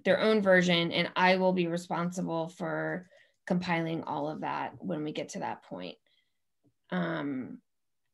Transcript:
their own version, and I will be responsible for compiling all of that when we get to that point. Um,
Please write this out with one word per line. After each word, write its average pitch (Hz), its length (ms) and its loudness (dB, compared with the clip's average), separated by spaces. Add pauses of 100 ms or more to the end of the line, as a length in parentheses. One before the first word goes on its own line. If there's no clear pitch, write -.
their - 160 4
own 220 220 4
version, 175 500 6
and 170 240 0
I 185 200 6
will 185 160 4
be 180 160 2
responsible 170 800 -4
for 160 580 -6 (400)
compiling 165 560 0
all 147 260 -4
of 147 120 -8
that 143 380 -6
when 156 260 -6
we 151 80 -6
get 151 180 -8
to 196 100 -10
that 113 220 -8
point. 90 340 -12 (960)
Um, 156 680 -4 (560)